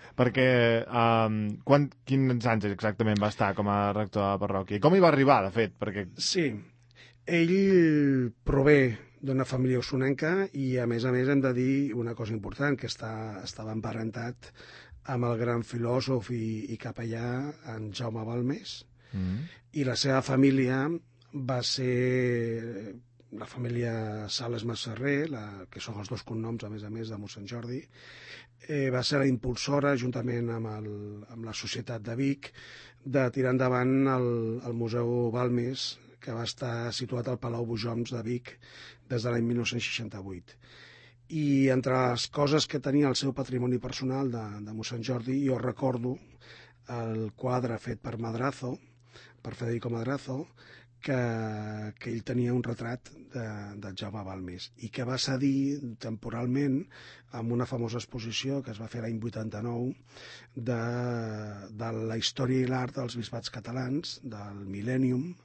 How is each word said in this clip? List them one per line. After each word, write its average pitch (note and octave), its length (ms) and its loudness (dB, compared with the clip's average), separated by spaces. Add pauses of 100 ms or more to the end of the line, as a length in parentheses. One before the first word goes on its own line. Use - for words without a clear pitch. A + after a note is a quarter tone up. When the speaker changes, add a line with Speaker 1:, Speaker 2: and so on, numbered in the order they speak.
(160)
Speaker 1:
Perquè, A#2+ 680 6
ehm, A2 800 2
quan, C#3+ 260 6 (160)
quins C3 400 4
anys A2 200 4
exactament G#2 540 2
va G#2 100 4
estar G2 260 2
com G#2 120 0
a G2+ 260 4
rector G#2 280 0
de G2 80 4
la G2 80 2 (100)
parròquia? G2 300 -2
I - 20 0
com D#3 140 8
hi G3 60 8
va F3 80 10
arribar, C3+ 360 8
de G2 60 0
fet? G#2+ 300 2
Perquè G2+ 280 -4 (100)
Speaker 2:
Sí, D3+ 360 0 (720)
ell E3 1040 6 (120)
prové C3+ 520 6 (240)
d'una C3+ 240 0
família B2+ 360 2
osonenca D3 720 0
i, C3 240 0
a B2 80 0
més A#2 180 0
a B2+ 80 2
més, B2+ 160 4
hem C#3 140 6
de C3 120 2
dir C3 420 2
una A#2 180 -2
cosa A2 200 -4
important, A2 440 0
que - 100 -8
està, A2 560 -8
estava A2 300 -10
emparentat A2+ 800 -6 (540)
amb B2 200 0
el A#2+ 120 2
gran A#2+ 260 0
filòsof A#2+ 680 0
i, A2 420 -4
i A2+ 60 -6
capellà, A#2+ 720 -6 (240)
en A2 160 -8
Jaume A2+ 320 -6
Balmes, B2 640 -4 (280)
Speaker 1:
Mm. G2 340 -2 (260)
Speaker 2:
i D3 100 0
la B2 120 0
seva C3+ 260 2
família C3+ 680 4 (460)
va B2+ 300 -2
ser A#2+ 1300 0 (360)
la G#2+ 140 -10
família A2+ 840 -4
Sales A#2 360 -4
Masferrer, B2+ 640 -2
la, G#2 400 -10
que - 100 -16
són G#2+ 200 -10
els G2+ 100 -8
dos A2 140 -6
cognoms, A2+ 400 -6
a G#2 60 -10
més G#2+ 140 -10
a G#2+ 60 -10
més, A2+ 200 -8
de A2 80 -8
mossèn G2+ 300 -12
Jordi, A#2+ 340 -8 (840)
eh, C#3 220 2
va B2 140 0
ser C#3+ 160 2
la C3+ 80 6
impulsora, C3+ 680 2
juntament A#2+ 520 -2
amb A2+ 180 -4
el, G#2 600 -8
amb A#2 160 -12
la A2+ 80 -10
Societat A2+ 480 -8
de A2+ 140 -6
Vic, C#3 380 -2 (500)
de C3 280 4
tirar B2+ 200 2
endavant C3 560 4
el, A#2+ 580 0
el A#2+ 80 -4
Museu A#2+ 580 0
Balmes, B2 640 0 (220)
que C3 120 -10
va A#2 120 -6
estar A#2 500 -4
situat B2 340 -4
al B2 100 -2
Palau A#2 280 -4
Bujoms A#2 460 -2
de A#2 120 -6
Vic B2 340 -6 (500)
des A#2+ 160 0
de B2 80 0
l'any A#2+ 120 2
mil A#2+ 140 2
nou-cents A#2 260 -2
seixanta-vuit. G2 720 -8 (720)
I C#3 400 4
entre B2+ 240 4 (180)
les A#2 180 -2
coses D3 380 4
que C#3+ 120 -4
tenia C#3+ 300 4
el B2 60 2
seu C3+ 180 0
patrimoni B2+ 460 0
personal B2+ 520 -2
de, A2+ 140 -6 (160)
de G#2+ 120 -10
mossèn A2 300 -6
Jordi, B2+ 420 0
jo C3 120 2
recordo B2 600 -2 (720)
el A2+ 460 -4
quadre B2 440 -2
fet A2+ 220 -8
per A2+ 160 -8
Madrazo, B2 600 -4 (640)
per A2 120 -12
Federico A#2 360 -4
Madrazo, C3 580 -4 (580)
que, A2 920 -2
que B2 100 -10
ell A2+ 140 -4
tenia B2 280 0
un B2 120 0
retrat A#2+ 480 -6 (200)
de, G#2+ 460 -8
de G2 160 -10
Jaume G2+ 320 -8
Balmes F#2 520 -10
i A2+ 120 -10
que C3 160 -6
va B2+ 140 -2
cedir C#3 580 0 (220)
temporalment B2 800 0 (520)
amb A#2 200 -4
una A#2+ 160 0
famosa A#2 320 -4
exposició B2 640 -4
que A#2+ 80 -10
es G#2 100 -12
va A2 60 -10
fer A#2 160 -8
l'any A2+ 160 -4
vuitanta-nou A#2 720 -4 (640)
de, A#2 240 -2 (880)
de A2+ 220 -8 (180)
la A2+ 80 -4
història B2+ 460 0
i - 20 2
l'art B2+ 320 -2
dels B2 200 -6
bisbats A2+ 360 -8
catalans, B2+ 720 -6
del G2+ 420 -12
Millennium, B2+ 800 0